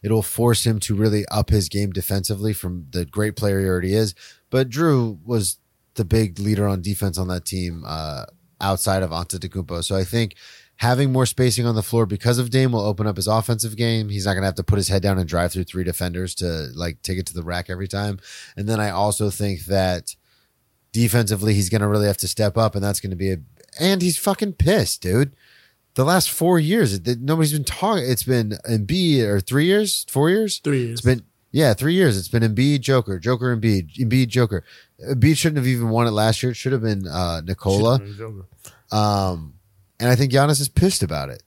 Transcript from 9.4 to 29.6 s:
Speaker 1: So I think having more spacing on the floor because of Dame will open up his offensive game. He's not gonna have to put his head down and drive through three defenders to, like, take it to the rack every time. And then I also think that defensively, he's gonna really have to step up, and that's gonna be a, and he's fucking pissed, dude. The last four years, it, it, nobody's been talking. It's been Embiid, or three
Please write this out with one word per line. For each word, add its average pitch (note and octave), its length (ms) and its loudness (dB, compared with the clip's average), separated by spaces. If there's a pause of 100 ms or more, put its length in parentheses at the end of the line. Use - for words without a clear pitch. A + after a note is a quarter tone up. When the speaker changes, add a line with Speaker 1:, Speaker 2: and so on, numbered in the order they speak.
Speaker 1:
So G2 120 -2
I F#2+ 80 2
think A2 320 -2 (420)
having B2+ 340 2
more B2+ 140 4
spacing A#2+ 400 0
on A#2 100 2
the G#2+ 80 0
floor A#2 220 2
because A2 320 0
of B2 120 -2
Dame C3 240 2
will A2 120 0
open G#2+ 220 -2
up G2 80 -2
his F#2+ 120 -4
offensive G#2+ 500 0
game. A2+ 320 0
He's G2+ 160 -4
not G2 80 0
gonna F#2+ 120 0
have F#2 100 0
to F#2+ 80 -6
put - 140 2
his F#2+ 120 0
head G2 120 2
down F#2+ 180 2
and E2+ 80 0
drive F2 260 0
through F#2 120 -4
three F#2 200 -6
defenders F2+ 500 -4
to, D#2+ 400 -6
like, E2 260 -8
take F#2 160 -6
it F2+ 100 -6
to - 60 -14
the F2 100 -8
rack F2 260 -6
every F#2 180 -8
time. G2+ 320 -6 (380)
And G2+ 100 -6
then A2 140 0
I G#2 80 0
also G2+ 400 0
think G2 360 -4
that F#2 500 -2 (760)
defensively, G#2+ 600 2
he's G2 160 2
gonna G#2 180 2
really G#2 200 2
have G2+ 100 0
to G2 100 -6
step G#2+ 300 0
up, A2 180 2
and G2 80 -2
that's G2+ 160 -2
gonna F#2+ 160 -8
be F#2+ 160 -2
a, F#2 60 -2 (420)
and F3+ 220 2
he's F3 160 0
fucking G3 360 -2
pissed, - 480 2
dude. A#2+ 320 0 (640)
The C3 100 2
last E3+ 240 2
four E3+ 300 2
years, D#3 340 2
it, F#2 140 -4
it, A#2+ 140 -2
nobody's D3+ 320 0
been D3+ 100 -2
talking. G3 420 -2
It's B2+ 180 0
been A#2 340 0 (120)
Embiid, B2+ 580 2
or G2+ 120 2
three C#3 260 0